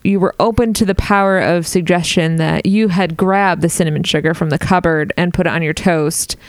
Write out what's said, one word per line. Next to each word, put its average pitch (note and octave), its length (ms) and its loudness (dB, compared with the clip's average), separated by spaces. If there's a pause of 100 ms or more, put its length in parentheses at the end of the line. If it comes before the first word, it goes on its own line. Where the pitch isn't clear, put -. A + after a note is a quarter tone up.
you G3 160 0
were F#3 180 0
open A3+ 360 0
to A3 100 0
the G3 100 0
power G3 440 2
of E3 280 0
suggestion E3 720 0
that D#3+ 300 0
you G#3+ 220 2
had F3 280 -2
grabbed F#3+ 460 0
the E3+ 80 2
cinnamon D#3 320 0
sugar D#3 320 -2
from D#3+ 160 -2
the C#3+ 80 0
cupboard E3 580 0
and F3 160 0
put F#3 140 0
it E3 80 -2
on E3 80 -2
your D#3 100 -2
toast, D#3+ 640 -2 (120)